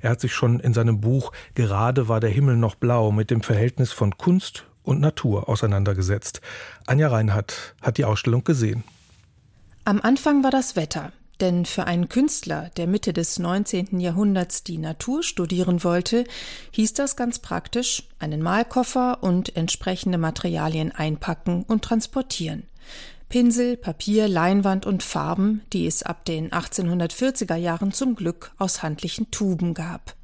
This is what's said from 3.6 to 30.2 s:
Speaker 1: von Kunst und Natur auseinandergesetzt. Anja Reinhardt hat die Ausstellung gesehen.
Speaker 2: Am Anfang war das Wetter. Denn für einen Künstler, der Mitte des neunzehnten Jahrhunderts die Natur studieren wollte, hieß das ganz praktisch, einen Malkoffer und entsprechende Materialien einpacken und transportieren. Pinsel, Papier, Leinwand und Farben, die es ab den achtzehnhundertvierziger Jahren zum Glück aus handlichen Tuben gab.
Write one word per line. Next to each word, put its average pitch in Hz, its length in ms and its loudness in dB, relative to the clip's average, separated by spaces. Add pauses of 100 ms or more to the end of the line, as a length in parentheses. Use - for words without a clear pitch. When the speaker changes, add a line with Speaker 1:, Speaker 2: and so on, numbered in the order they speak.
Speaker 1:
von 101 240 0
Kunst - 480 0 (200)
und 135 160 0
Natur 117 500 0
auseinandergesetzt. 98 920 0 (460)
Anja 143 220 4
Reinhardt 110 760 0
hat - 160 0
die 139 80 2
Ausstellung 113 360 2
gesehen. 117 420 0 (1000)
Speaker 2:
Am 208 160 2
Anfang 277 420 4
war 262 80 4
das 262 260 2
Wetter. 156 360 -4 (280)
Denn 175 260 2
für - 220 -2
einen 175 200 0
Künstler, 170 680 0
der 170 100 -4
Mitte 190 260 0
des 170 280 0
neunzehnten 185 580 0
Jahrhunderts 180 640 0
die 165 160 -10
Natur 160 460 -4
studieren 175 580 0
wollte, 180 400 2 (480)
hieß 220 240 0
das 277 220 0
ganz 240 240 -2
praktisch, - 640 -4 (160)
einen 151 220 -4
Malkoffer 240 840 0
und 185 320 0
entsprechende 180 640 -2
Materialien 160 720 -2
einpacken 175 760 -4
und 220 160 0
transportieren. 226 800 -2 (680)
Pinsel, 240 480 4
Papier, 214 520 0
Leinwand 190 580 2
und 190 160 -2
Farben, 190 600 0 (100)
die 170 160 -2
es - 160 0
ab - 220 -8
den 160 260 -4
achtzehnhundertvierziger 175 1040 0
Jahren 170 340 -2
zum 254 240 2
Glück - 440 -6
aus - 260 0
handlichen 165 480 -6
Tuben 175 420 -2
gab. 165 500 -12